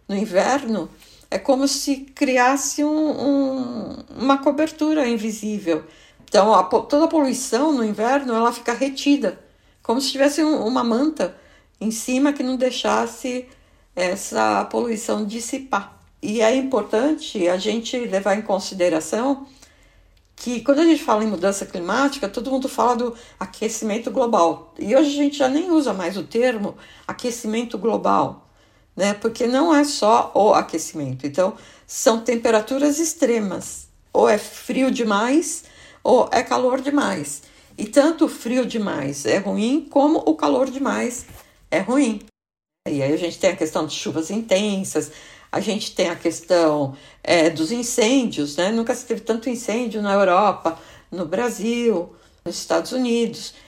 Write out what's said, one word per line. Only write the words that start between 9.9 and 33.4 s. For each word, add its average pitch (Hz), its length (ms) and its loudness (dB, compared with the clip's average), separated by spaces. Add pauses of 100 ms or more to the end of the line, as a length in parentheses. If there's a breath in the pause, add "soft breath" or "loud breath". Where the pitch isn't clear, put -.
se - 100 -4
tivesse 285 320 2
um, 302 220 2
uma 247 180 0
manta 233 540 0 (420 soft breath)
em 214 120 -2
cima 262 420 0
que 277 100 -4
não 254 140 -2
deixasse 247 880 -2 (480 soft breath)
essa 202 680 0
poluição 220 580 -2
dissipar. 226 800 -6 (200)
E 208 200 -2
é 220 140 4
importante 240 920 0
a 180 100 2
gente 214 400 -4
levar 196 380 0
em 214 60 -4
consideração 196 1040 -2 (920 loud breath)
que, 240 260 -6
quando 269 180 2
a 330 40 4
gente 320 200 4
fala 220 200 2
em 220 40 0
mudança 196 360 -2
climática, 202 640 -2
todo 233 220 -6
mundo 262 180 -2
fala 233 280 2
do 233 200 -4 (240 loud breath)
aquecimento 220 680 -6
global. 208 720 2
E 208 160 0
hoje 285 160 6
a 285 120 0
gente 285 140 0
já 269 100 4
nem 311 220 0
usa 285 240 2
mais 190 240 -4
o 165 60 -6
termo 220 520 -2 (320 loud breath)
aquecimento 233 720 -6
global, 196 720 0 (460 soft breath)
né? 202 180 0
Porque 226 320 -4
não 269 280 2
é 294 100 6
só 233 500 2
o 202 180 6
aquecimento. 147 760 -2
Então, 185 260 0 (320 loud breath)
são - 340 2
temperaturas 240 800 0
extremas. 226 880 -2 (240)